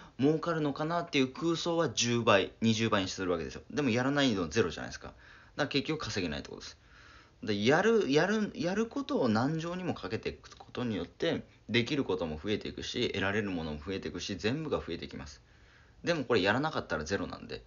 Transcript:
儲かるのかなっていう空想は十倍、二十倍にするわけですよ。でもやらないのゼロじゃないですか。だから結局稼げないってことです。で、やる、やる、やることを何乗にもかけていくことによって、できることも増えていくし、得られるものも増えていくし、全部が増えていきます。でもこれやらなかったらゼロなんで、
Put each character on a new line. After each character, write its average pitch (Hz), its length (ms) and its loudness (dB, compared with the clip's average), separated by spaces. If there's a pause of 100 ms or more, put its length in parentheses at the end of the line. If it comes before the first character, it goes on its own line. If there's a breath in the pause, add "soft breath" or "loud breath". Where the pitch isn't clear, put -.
(200 loud breath)
儲 151 200 6
か 170 120 -2
る 160 100 0
の 143 120 2
か 156 120 -4
な 170 160 0
っ 160 80 -6
て 147 100 2
い - 40 6
う 131 80 2
空 165 240 0
想 165 220 0
は 160 120 4
十 120 320 2
倍、 107 300 6 (100)
二 113 120 6
十 110 160 2
倍 101 140 4
に 95 40 -2
す 98 160 -6
る 87 80 2
わ 87 60 2
け 80 60 -4
で 67 80 -6
す - 40 -10
よ。 - 60 -12 (100)
で 131 100 -2
も 135 80 2
や 123 140 2
ら 135 80 0
な 143 120 2
い 123 100 4
の 90 140 0
ゼ 98 160 2
ロ 85 60 -2
じ 73 100 -8
ゃ 62 40 -8
な 60 40 -8
い - 20 -12
で - 40 -12
す - 60 -12
か。 - 80 -16
だ - 60 -16
か - 40 -20 (400 loud breath)
ら 147 100 0
結 135 200 0
局 156 140 -2
稼 101 240 -2
げ 78 40 -2
な 71 80 -4
い - 40 -6
っ - 20 -10
て - 60 -14
こ - 60 -12
と - 60 -14
で - 60 -14
す。 - 100 -18 (640 loud breath)
で、 107 220 0
や 156 160 6
る、 220 300 4
や 156 160 4
る、 214 280 0
や 175 200 -2
る 226 120 2
こ 277 160 -4
と 254 180 0
を 123 80 4
何 135 300 2
乗 170 160 -4
に 185 100 -6
も 127 80 -2
か - 160 -8
け 107 100 -4
て - 100 -6
い - 40 -4
く - 240 -18
こ - 160 -20
と 247 100 -4
に 220 140 -2
よ 165 60 -4
っ - 40 -6
て、 139 360 -2 (260 soft breath)
で 113 160 2
き 147 100 -2
る 139 80 2
こ 92 140 0
と 85 80 -2
も 76 180 -4
増 104 80 -2
え 98 60 2
て - 100 -10
い - 60 -6
く - 100 -10
し、 120 260 -2
得 98 120 -4
ら 98 100 0
れ 107 100 0
る 101 100 -4
も 82 120 -4
の 78 100 -6
も 76 60 -8
増 95 140 -6
え 95 60 -4
て 82 100 -6
い - 20 -6
く 87 80 -8
し、 101 160 -6
全 117 280 -2
部 147 60 -6
が 85 100 0
増 85 140 -8
え 87 40 -6
て 73 80 -10
い - 20 -8
き - 80 -14
ま - 120 -12
す。 - 140 -20 (640 soft breath)
で 165 100 2
も 143 120 -2
こ 127 80 0
れ 101 80 6
や 101 120 4
ら 127 60 2
な 151 120 0
か 123 80 -4
っ - 80 -6
た 80 100 -2
ら 76 80 -4
ゼ 95 120 0
ロ 85 100 -4
な - 100 -12
ん - 100 -16
で、 - 200 -10